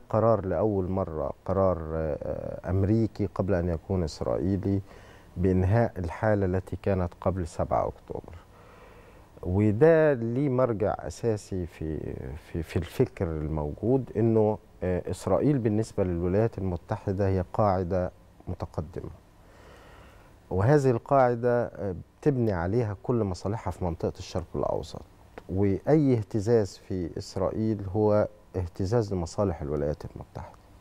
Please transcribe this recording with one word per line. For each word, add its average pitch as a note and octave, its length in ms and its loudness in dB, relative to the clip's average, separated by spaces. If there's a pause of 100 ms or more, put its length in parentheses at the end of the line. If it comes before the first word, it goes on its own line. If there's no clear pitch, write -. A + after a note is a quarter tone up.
(100)
قرار G#2+ 360 4
لأول F#2+ 420 0
مرة، E2 440 -4 (120)
قرار، F#2+ 340 2 (160)
آه، C#2+ 760 -4
أمريكي G2+ 560 2
قبل F#2 280 -2
أن F2 140 0
يكون F2 340 -2
إسرائيلي، F#2 800 -2 (560)
بإنهاء F#2 640 2
الحالة G2 480 0
التي F#2 360 -2
كانت F#2 380 0
قبل F2+ 260 -2
سبعة A#1 420 -2
أكتوبر. - 460 -12 (1080)
وده A#2 680 4
ليه A#2+ 360 -2
مرجع A#2+ 500 2
أساسي G2 680 -4
في، - 480 -6 (220)
في، - 260 -8
في - 140 -8
الفكر G2+ 480 -2
الموجود، D#2 920 -2
إنه، A2 420 4 (240)
آه، F2+ 280 -2
إسرائيل G#2+ 480 2
بالنسبة G#2+ 460 0
للولايات F2+ 540 0
المتحدة G2 720 -2
هي F#2 240 2
قاعدة F#2 600 0 (360)
متقدمة، D#2+ 600 -8 (1400)
وهذه C3 400 4
القاعدة، A#2+ 760 2
آه، F#2 300 -6 (260)
بتبني B2 320 2
عليها G2+ 500 0
كل A#2+ 220 0
مصالحها G2 460 -4
في - 140 -6
منطقة F2+ 340 -2
الشرق - 360 -8
الأوسط، - 480 -4 (460)
وأي B2 680 2
اهتزاز A2 580 0
في F2+ 420 -6
إسرائيل G2+ 680 -2 (120)
هو G#2 320 4 (280)
اهتزاز G2 580 -2
لمصالح F2+ 480 -2
الولايات D2 420 -4
المتحدة. - 540 -16 (220)